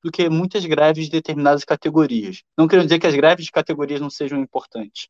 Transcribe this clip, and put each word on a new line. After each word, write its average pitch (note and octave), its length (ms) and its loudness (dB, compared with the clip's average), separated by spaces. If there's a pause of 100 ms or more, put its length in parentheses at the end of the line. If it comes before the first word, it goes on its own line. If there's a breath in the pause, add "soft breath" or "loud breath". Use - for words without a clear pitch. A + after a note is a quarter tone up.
do E3+ 80 -8
que F3 160 0
muitas F3+ 380 -2
greves D#3 400 2
de C#3+ 60 -12
determinadas D3 520 0
categorias. C#3 800 -2 (160)
Não D#3+ 100 4
quero F3+ 140 6
dizer E3 160 2
que E3+ 100 0
as D3 80 2
greves D#3+ 300 4
de - 60 -14
categorias D3 500 -4
não D3 80 -6
sejam C#3 300 -6
importantes. - 720 -10